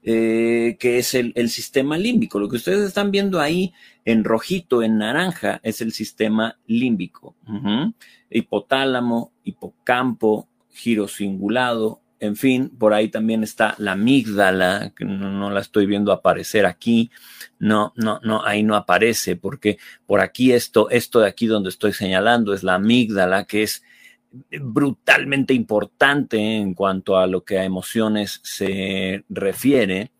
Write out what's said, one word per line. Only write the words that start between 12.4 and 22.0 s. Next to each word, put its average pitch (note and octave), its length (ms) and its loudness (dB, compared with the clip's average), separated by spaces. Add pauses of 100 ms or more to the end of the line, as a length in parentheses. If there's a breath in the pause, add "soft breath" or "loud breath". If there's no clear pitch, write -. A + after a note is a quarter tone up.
por G#2+ 240 2
ahí G#2+ 140 2
también A2 340 -2
está G#2+ 380 0
la G2+ 140 -2
amígdala, G2 1000 2
que G#2 100 -8
no, G2 260 -6
no G2+ 180 -6
la G2+ 100 -2
estoy G2+ 280 2
viendo G2+ 240 2
aparecer F#2 560 2
aquí. A#2 420 0 (480 loud breath)
No, G#2+ 380 0
no, A2 280 -2
no, A2 220 -2
ahí G#2+ 160 0
no G#2+ 140 2
aparece, G2+ 600 2
porque F#2+ 440 -4 (260 loud breath)
por G2+ 160 2
aquí B2 300 2
esto, A#2 400 2
esto A#2+ 300 2
de G#2 60 4
aquí A2 200 -2
donde G#2 220 0
estoy G2+ 240 -2
señalando G2+ 600 0